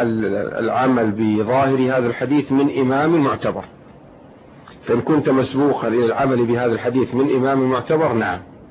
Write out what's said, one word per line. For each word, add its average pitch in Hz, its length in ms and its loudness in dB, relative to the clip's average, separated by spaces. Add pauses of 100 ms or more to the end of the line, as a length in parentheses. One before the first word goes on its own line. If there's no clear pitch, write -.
ال-، 110 640 -2
العمل 117 460 2
بظاهر 110 680 0
هذا 127 280 0
الحديث 135 460 -2
من 139 280 2
إمام 143 440 2
معتبر. 107 400 -4 (1200)
فإن 120 140 0
كنت 151 280 0
مسبوقا 131 600 0
إلى 120 160 2
العمل 120 400 0
بهذا 120 280 0
الحديث 120 420 -2
من 135 220 2
إمام 131 340 2
معتبر، 139 420 0
نعم، 98 280 -2 (300)